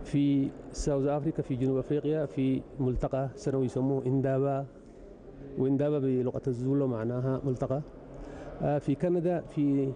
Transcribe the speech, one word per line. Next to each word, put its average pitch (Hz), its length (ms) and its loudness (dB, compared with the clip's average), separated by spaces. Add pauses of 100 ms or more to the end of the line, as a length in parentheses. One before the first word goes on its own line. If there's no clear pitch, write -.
في 139 460 2 (220)
ساوث 139 360 0
Africa، 147 340 0
في 139 140 -2
جنوب 131 220 2
أفريقيا، 147 480 0
في 131 360 0 (180)
ملتقى 131 560 0
سنوي 135 300 0
يسموه 131 400 0
Indaba، 135 600 2 (920)
وإندابا 139 420 2
بلغة 127 480 0
الزولو 131 400 2
معناها 123 560 0
ملتقى. 131 380 0 (800)
آه، 143 160 2
في 139 180 2
كندا 175 460 0
في 139 540 2